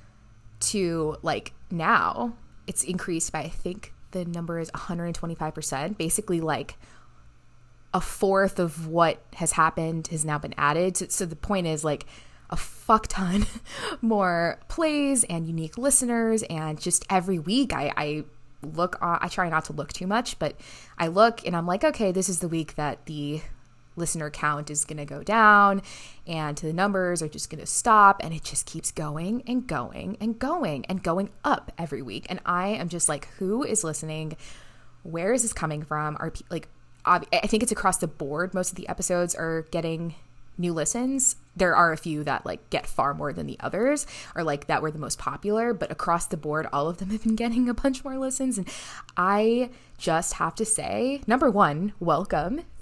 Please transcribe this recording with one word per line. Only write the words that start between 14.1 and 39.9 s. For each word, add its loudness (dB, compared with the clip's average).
plays 2
and -4
unique -4
listeners. 2
And -6
just 0
every 2
week 2
I, -2
I -4
look, -2
uh, 0
I -2
try 0
not 0
to -8
look -6
too -6
much, 0
but -2
I 2
look 6
and -2
I'm 0
like, 0
"Okay, 4
this 0
is -2
the -2
week -2
that -4
the -4
listener -4
count -2
is -2
gonna -8
go -10
down 8
and -4
the -4
numbers 2
are -4
just -10
gonna -10
stop." 8
And -6
it -6
just -4
keeps -6
going -4
and 0
going -6
and -2
going 0
and -4
going 0
up 0
every -6
week. -8
And -6
I 0
am -2
just 0
like, -4
"Who 0
is 0
listening? -6
Where -2
is 2
this -2
coming -4
from?" -4
Are -4
pe-, -10
like, -6
ob-, 4
I 2
think 4
it's 2
across 2
the 0
board. -4
Most 0
of -8
the -12
episodes 0
are -2
getting -4